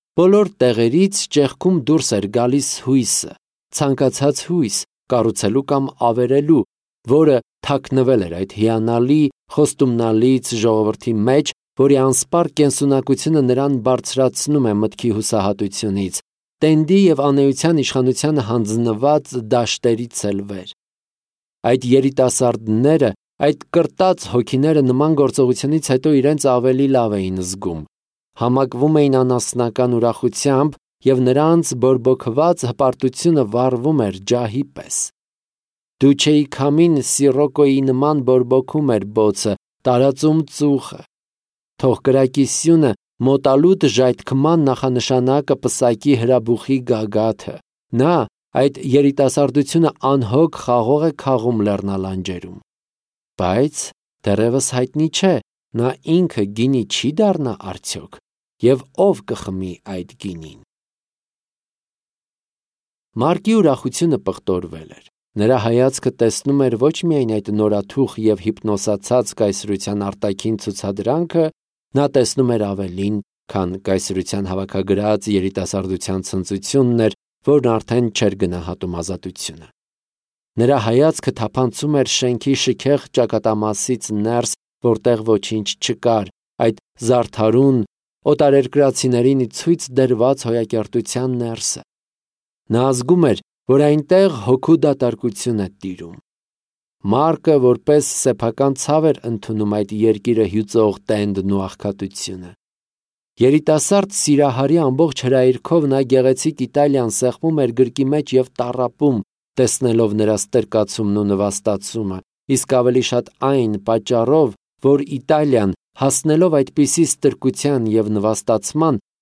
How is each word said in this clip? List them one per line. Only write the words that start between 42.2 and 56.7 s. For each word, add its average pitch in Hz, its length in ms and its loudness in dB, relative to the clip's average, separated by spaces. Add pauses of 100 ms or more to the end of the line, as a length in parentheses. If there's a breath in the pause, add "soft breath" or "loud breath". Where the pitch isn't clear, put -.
սյունը 156 460 2 (240)
մոտալուտ 139 680 2
ժայթքման 131 760 0
նախանշանակը 131 920 0
պսակի 123 600 0
հրաբուխի 120 640 0
գագաթը։ 110 760 -2 (380)
Նա, 143 220 2 (340)
այդ 135 340 0
երիտասարդությունը, 139 1160 2
անհոգ 135 600 0
խաղող 123 440 0
է 165 100 0
քաղում 117 500 -2
լեռնալանջերում։ 95 960 -6 (800)
Բայց 104 420 0 (440)
դեռևս 117 440 0
հայտնի 131 400 -2
չէ, 185 240 0 (400)
նա 120 160 -2 (180)
ինքը 165 420 0
գինի 117 340 -2